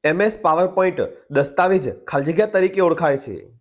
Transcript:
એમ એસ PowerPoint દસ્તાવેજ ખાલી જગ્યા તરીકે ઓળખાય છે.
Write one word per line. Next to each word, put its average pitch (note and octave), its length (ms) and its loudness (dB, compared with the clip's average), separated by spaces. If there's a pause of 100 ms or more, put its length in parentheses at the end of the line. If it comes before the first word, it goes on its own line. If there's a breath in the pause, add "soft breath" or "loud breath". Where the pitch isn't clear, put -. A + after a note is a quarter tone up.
એમ E3 180 0
એસ G#3+ 180 0
PowerPoint F3+ 680 0 (220 loud breath)
દસ્તાવેજ D3 760 0
ખાલી C#3+ 200 -2
જગ્યા E3+ 200 0
તરીકે F#3+ 360 0
ઓળખાય D#3+ 360 2
છે. - 440 -14